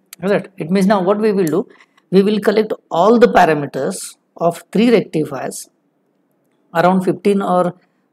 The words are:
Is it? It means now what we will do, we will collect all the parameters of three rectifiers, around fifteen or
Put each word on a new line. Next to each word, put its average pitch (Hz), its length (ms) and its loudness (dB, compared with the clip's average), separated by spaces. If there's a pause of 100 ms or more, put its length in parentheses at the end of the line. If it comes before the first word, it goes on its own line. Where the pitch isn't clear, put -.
(220)
Is 190 80 -4
it? - 300 -4
It 160 100 -8
means 190 160 0
now 202 160 0
what 196 160 0
we 214 140 0
will 190 160 0
do, 170 200 -2 (440)
we 190 100 4
will 208 200 0
collect 214 320 0 (180)
all 202 260 4
the 220 120 6
parameters 156 880 -2 (200)
of 170 340 -4
three 233 200 2
rectifiers, 147 760 -4 (1080)
around 180 260 2
fifteen 196 400 -2
or 180 320 0 (400)